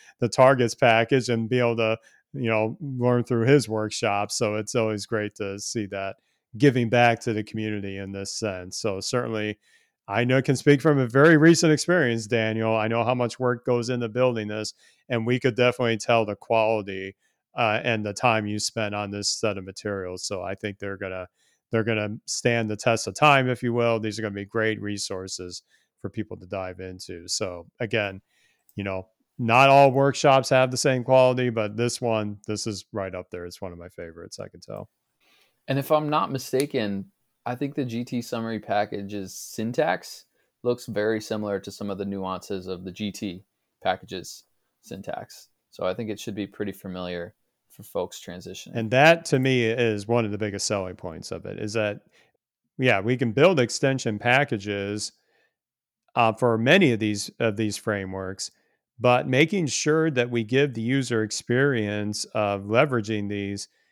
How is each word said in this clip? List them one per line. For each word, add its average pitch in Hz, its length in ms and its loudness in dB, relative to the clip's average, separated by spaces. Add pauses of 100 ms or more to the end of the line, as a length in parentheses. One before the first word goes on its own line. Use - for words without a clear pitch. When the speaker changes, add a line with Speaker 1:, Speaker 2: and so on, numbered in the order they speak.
(200)
Speaker 1:
the 120 100 0
targets 127 460 6
package 117 540 4
and 113 200 -2
be 127 80 0
able 117 200 2
to, 113 200 0 (360)
you 127 160 -2
know, 110 300 0
learn 123 440 2
through 117 220 0
his 139 220 6
workshop. 104 640 -2
So 104 240 -2
it's 107 200 -4
always 110 300 0
great 107 300 -4
to 98 220 -8
see 101 300 -6
that 98 300 -8 (400)
giving 120 320 4
back 120 320 6
to 117 120 -2
the 107 100 -2
community 104 540 -6
in 98 140 -10
this 98 220 -8
sense. 92 440 -6
So 98 220 -4
certainly 110 580 -4 (500)
I 110 180 2
know, 127 160 4
can 135 160 2
speak 143 240 6
from 147 180 4
a 127 80 2
very 143 300 8
recent 160 340 8
experience, 131 560 2
Daniel. 110 480 0
I 110 120 0
know 113 160 0
how 123 120 0
much 120 240 -2
work 123 260 -2
goes 120 240 0
into 120 200 -2
building 117 380 0
this, 107 260 -6 (340)
and 117 180 0
we 123 140 2
could 123 160 2
definitely 123 420 2
tell 113 280 2
the 101 100 -4
quality, 101 800 0 (400)
uh, 113 280 2
and 110 220 0
the 104 80 -4
time 110 320 0
you 104 140 -4
spent 104 340 -4
on 104 180 -6
this 104 180 -6
set 104 280 -2
of 95 60 -10
materials. 95 600 -8
So 95 180 -6
I 92 140 -6
think 101 240 -10
they're 98 180 -8
gonna, 92 300 -8 (440)
they're 110 120 2
gonna 107 420 -2
stand 117 440 0
the 107 60 -6
test 113 320 0
of 98 60 -6
time, 139 340 4
if 127 160 -2
you 120 100 0
will. 117 260 2
These 107 200 -6
are - 20 -8
gonna 104 120 -4
be 101 100 -6
great 107 380 -2
resources 95 840 -8 (380)
for 101 80 -8
people 101 280 -10
to 92 80 -18
dive 92 360 -10
into. 92 460 -14
So 87 400 -6 (120)
again, 104 420 -2 (540)
you 101 80 -6
know, 95 240 -6 (300)
not 123 320 6
all 139 220 8
workshops 135 580 4
have 131 220 4
the 127 60 -4
same 127 260 0
quality, 127 480 4
but 107 260 -4
this 117 240 0
one, 107 360 -2 (100)
this 107 200 -4
is 101 240 -8
right 95 240 -6
up 92 140 -12
there. 87 160 -12
It's 87 160 -16
one 92 100 -10
of 87 60 -14
my 87 120 -16
favorites, 85 500 -16
I 95 100 -12
can - 100 -20
tell. - 300 -14 (800)
Speaker 2:
And 135 120 0
if 139 120 -4
I'm 151 180 2
not 151 220 0
mistaken, 127 800 -2 (320)
I 123 120 -6
think 139 180 -6
the 139 120 -4
G 117 180 -6
T 120 180 -6
summary 113 380 -6
package's 104 720 -4
syntax - 920 -4 (360)
looks 123 240 -2
very 107 340 0
similar 104 420 -4
to 98 100 -14
some 101 180 -8
of 95 80 -6
the 98 80 -4
nuances 95 600 -6
of 92 160 -8
the 92 80 -10
G 101 200 -6
T 92 320 -10 (400)
package's - 600 -6 (380)
syntax. - 640 -14 (240)
So - 140 -8
I 92 100 -2
think 110 160 -6
it 98 80 -10
should 104 160 -10
be 104 100 -6
pretty 101 260 -8
familiar 90 600 -10 (360)
for - 120 -20
folks 92 420 -8
transitioning. 90 520 -14
Speaker 1:
And 113 160 -4
that, 160 340 4
to 139 140 2
me, 127 260 2
is 110 420 0
one 117 160 2
of 104 80 -4
the 104 60 -6
biggest 101 300 -4
selling 95 280 -4
points - 360 -12
of 85 160 -10
it, 101 100 -10
is 104 160 -8
that, 107 280 -2 (760)
yeah, 123 220 4
we 117 180 0
can 120 140 0
build 156 280 6
extension 123 600 0
packages, 104 960 -2 (1000)
uh, 113 180 4
for 113 260 2
many 147 320 6
of 110 80 2
these, 107 400 -2
of 110 180 0
these 107 200 -2
frameworks, 95 720 -6 (480)
but 123 280 2
making 160 380 2
sure 156 460 0
that 123 180 0
we 120 140 0
give 131 320 0
the 113 60 -6
user 120 420 0
experience 107 1000 0 (100)
of 101 300 -2
leveraging 110 640 0
these 101 380 -6 (240)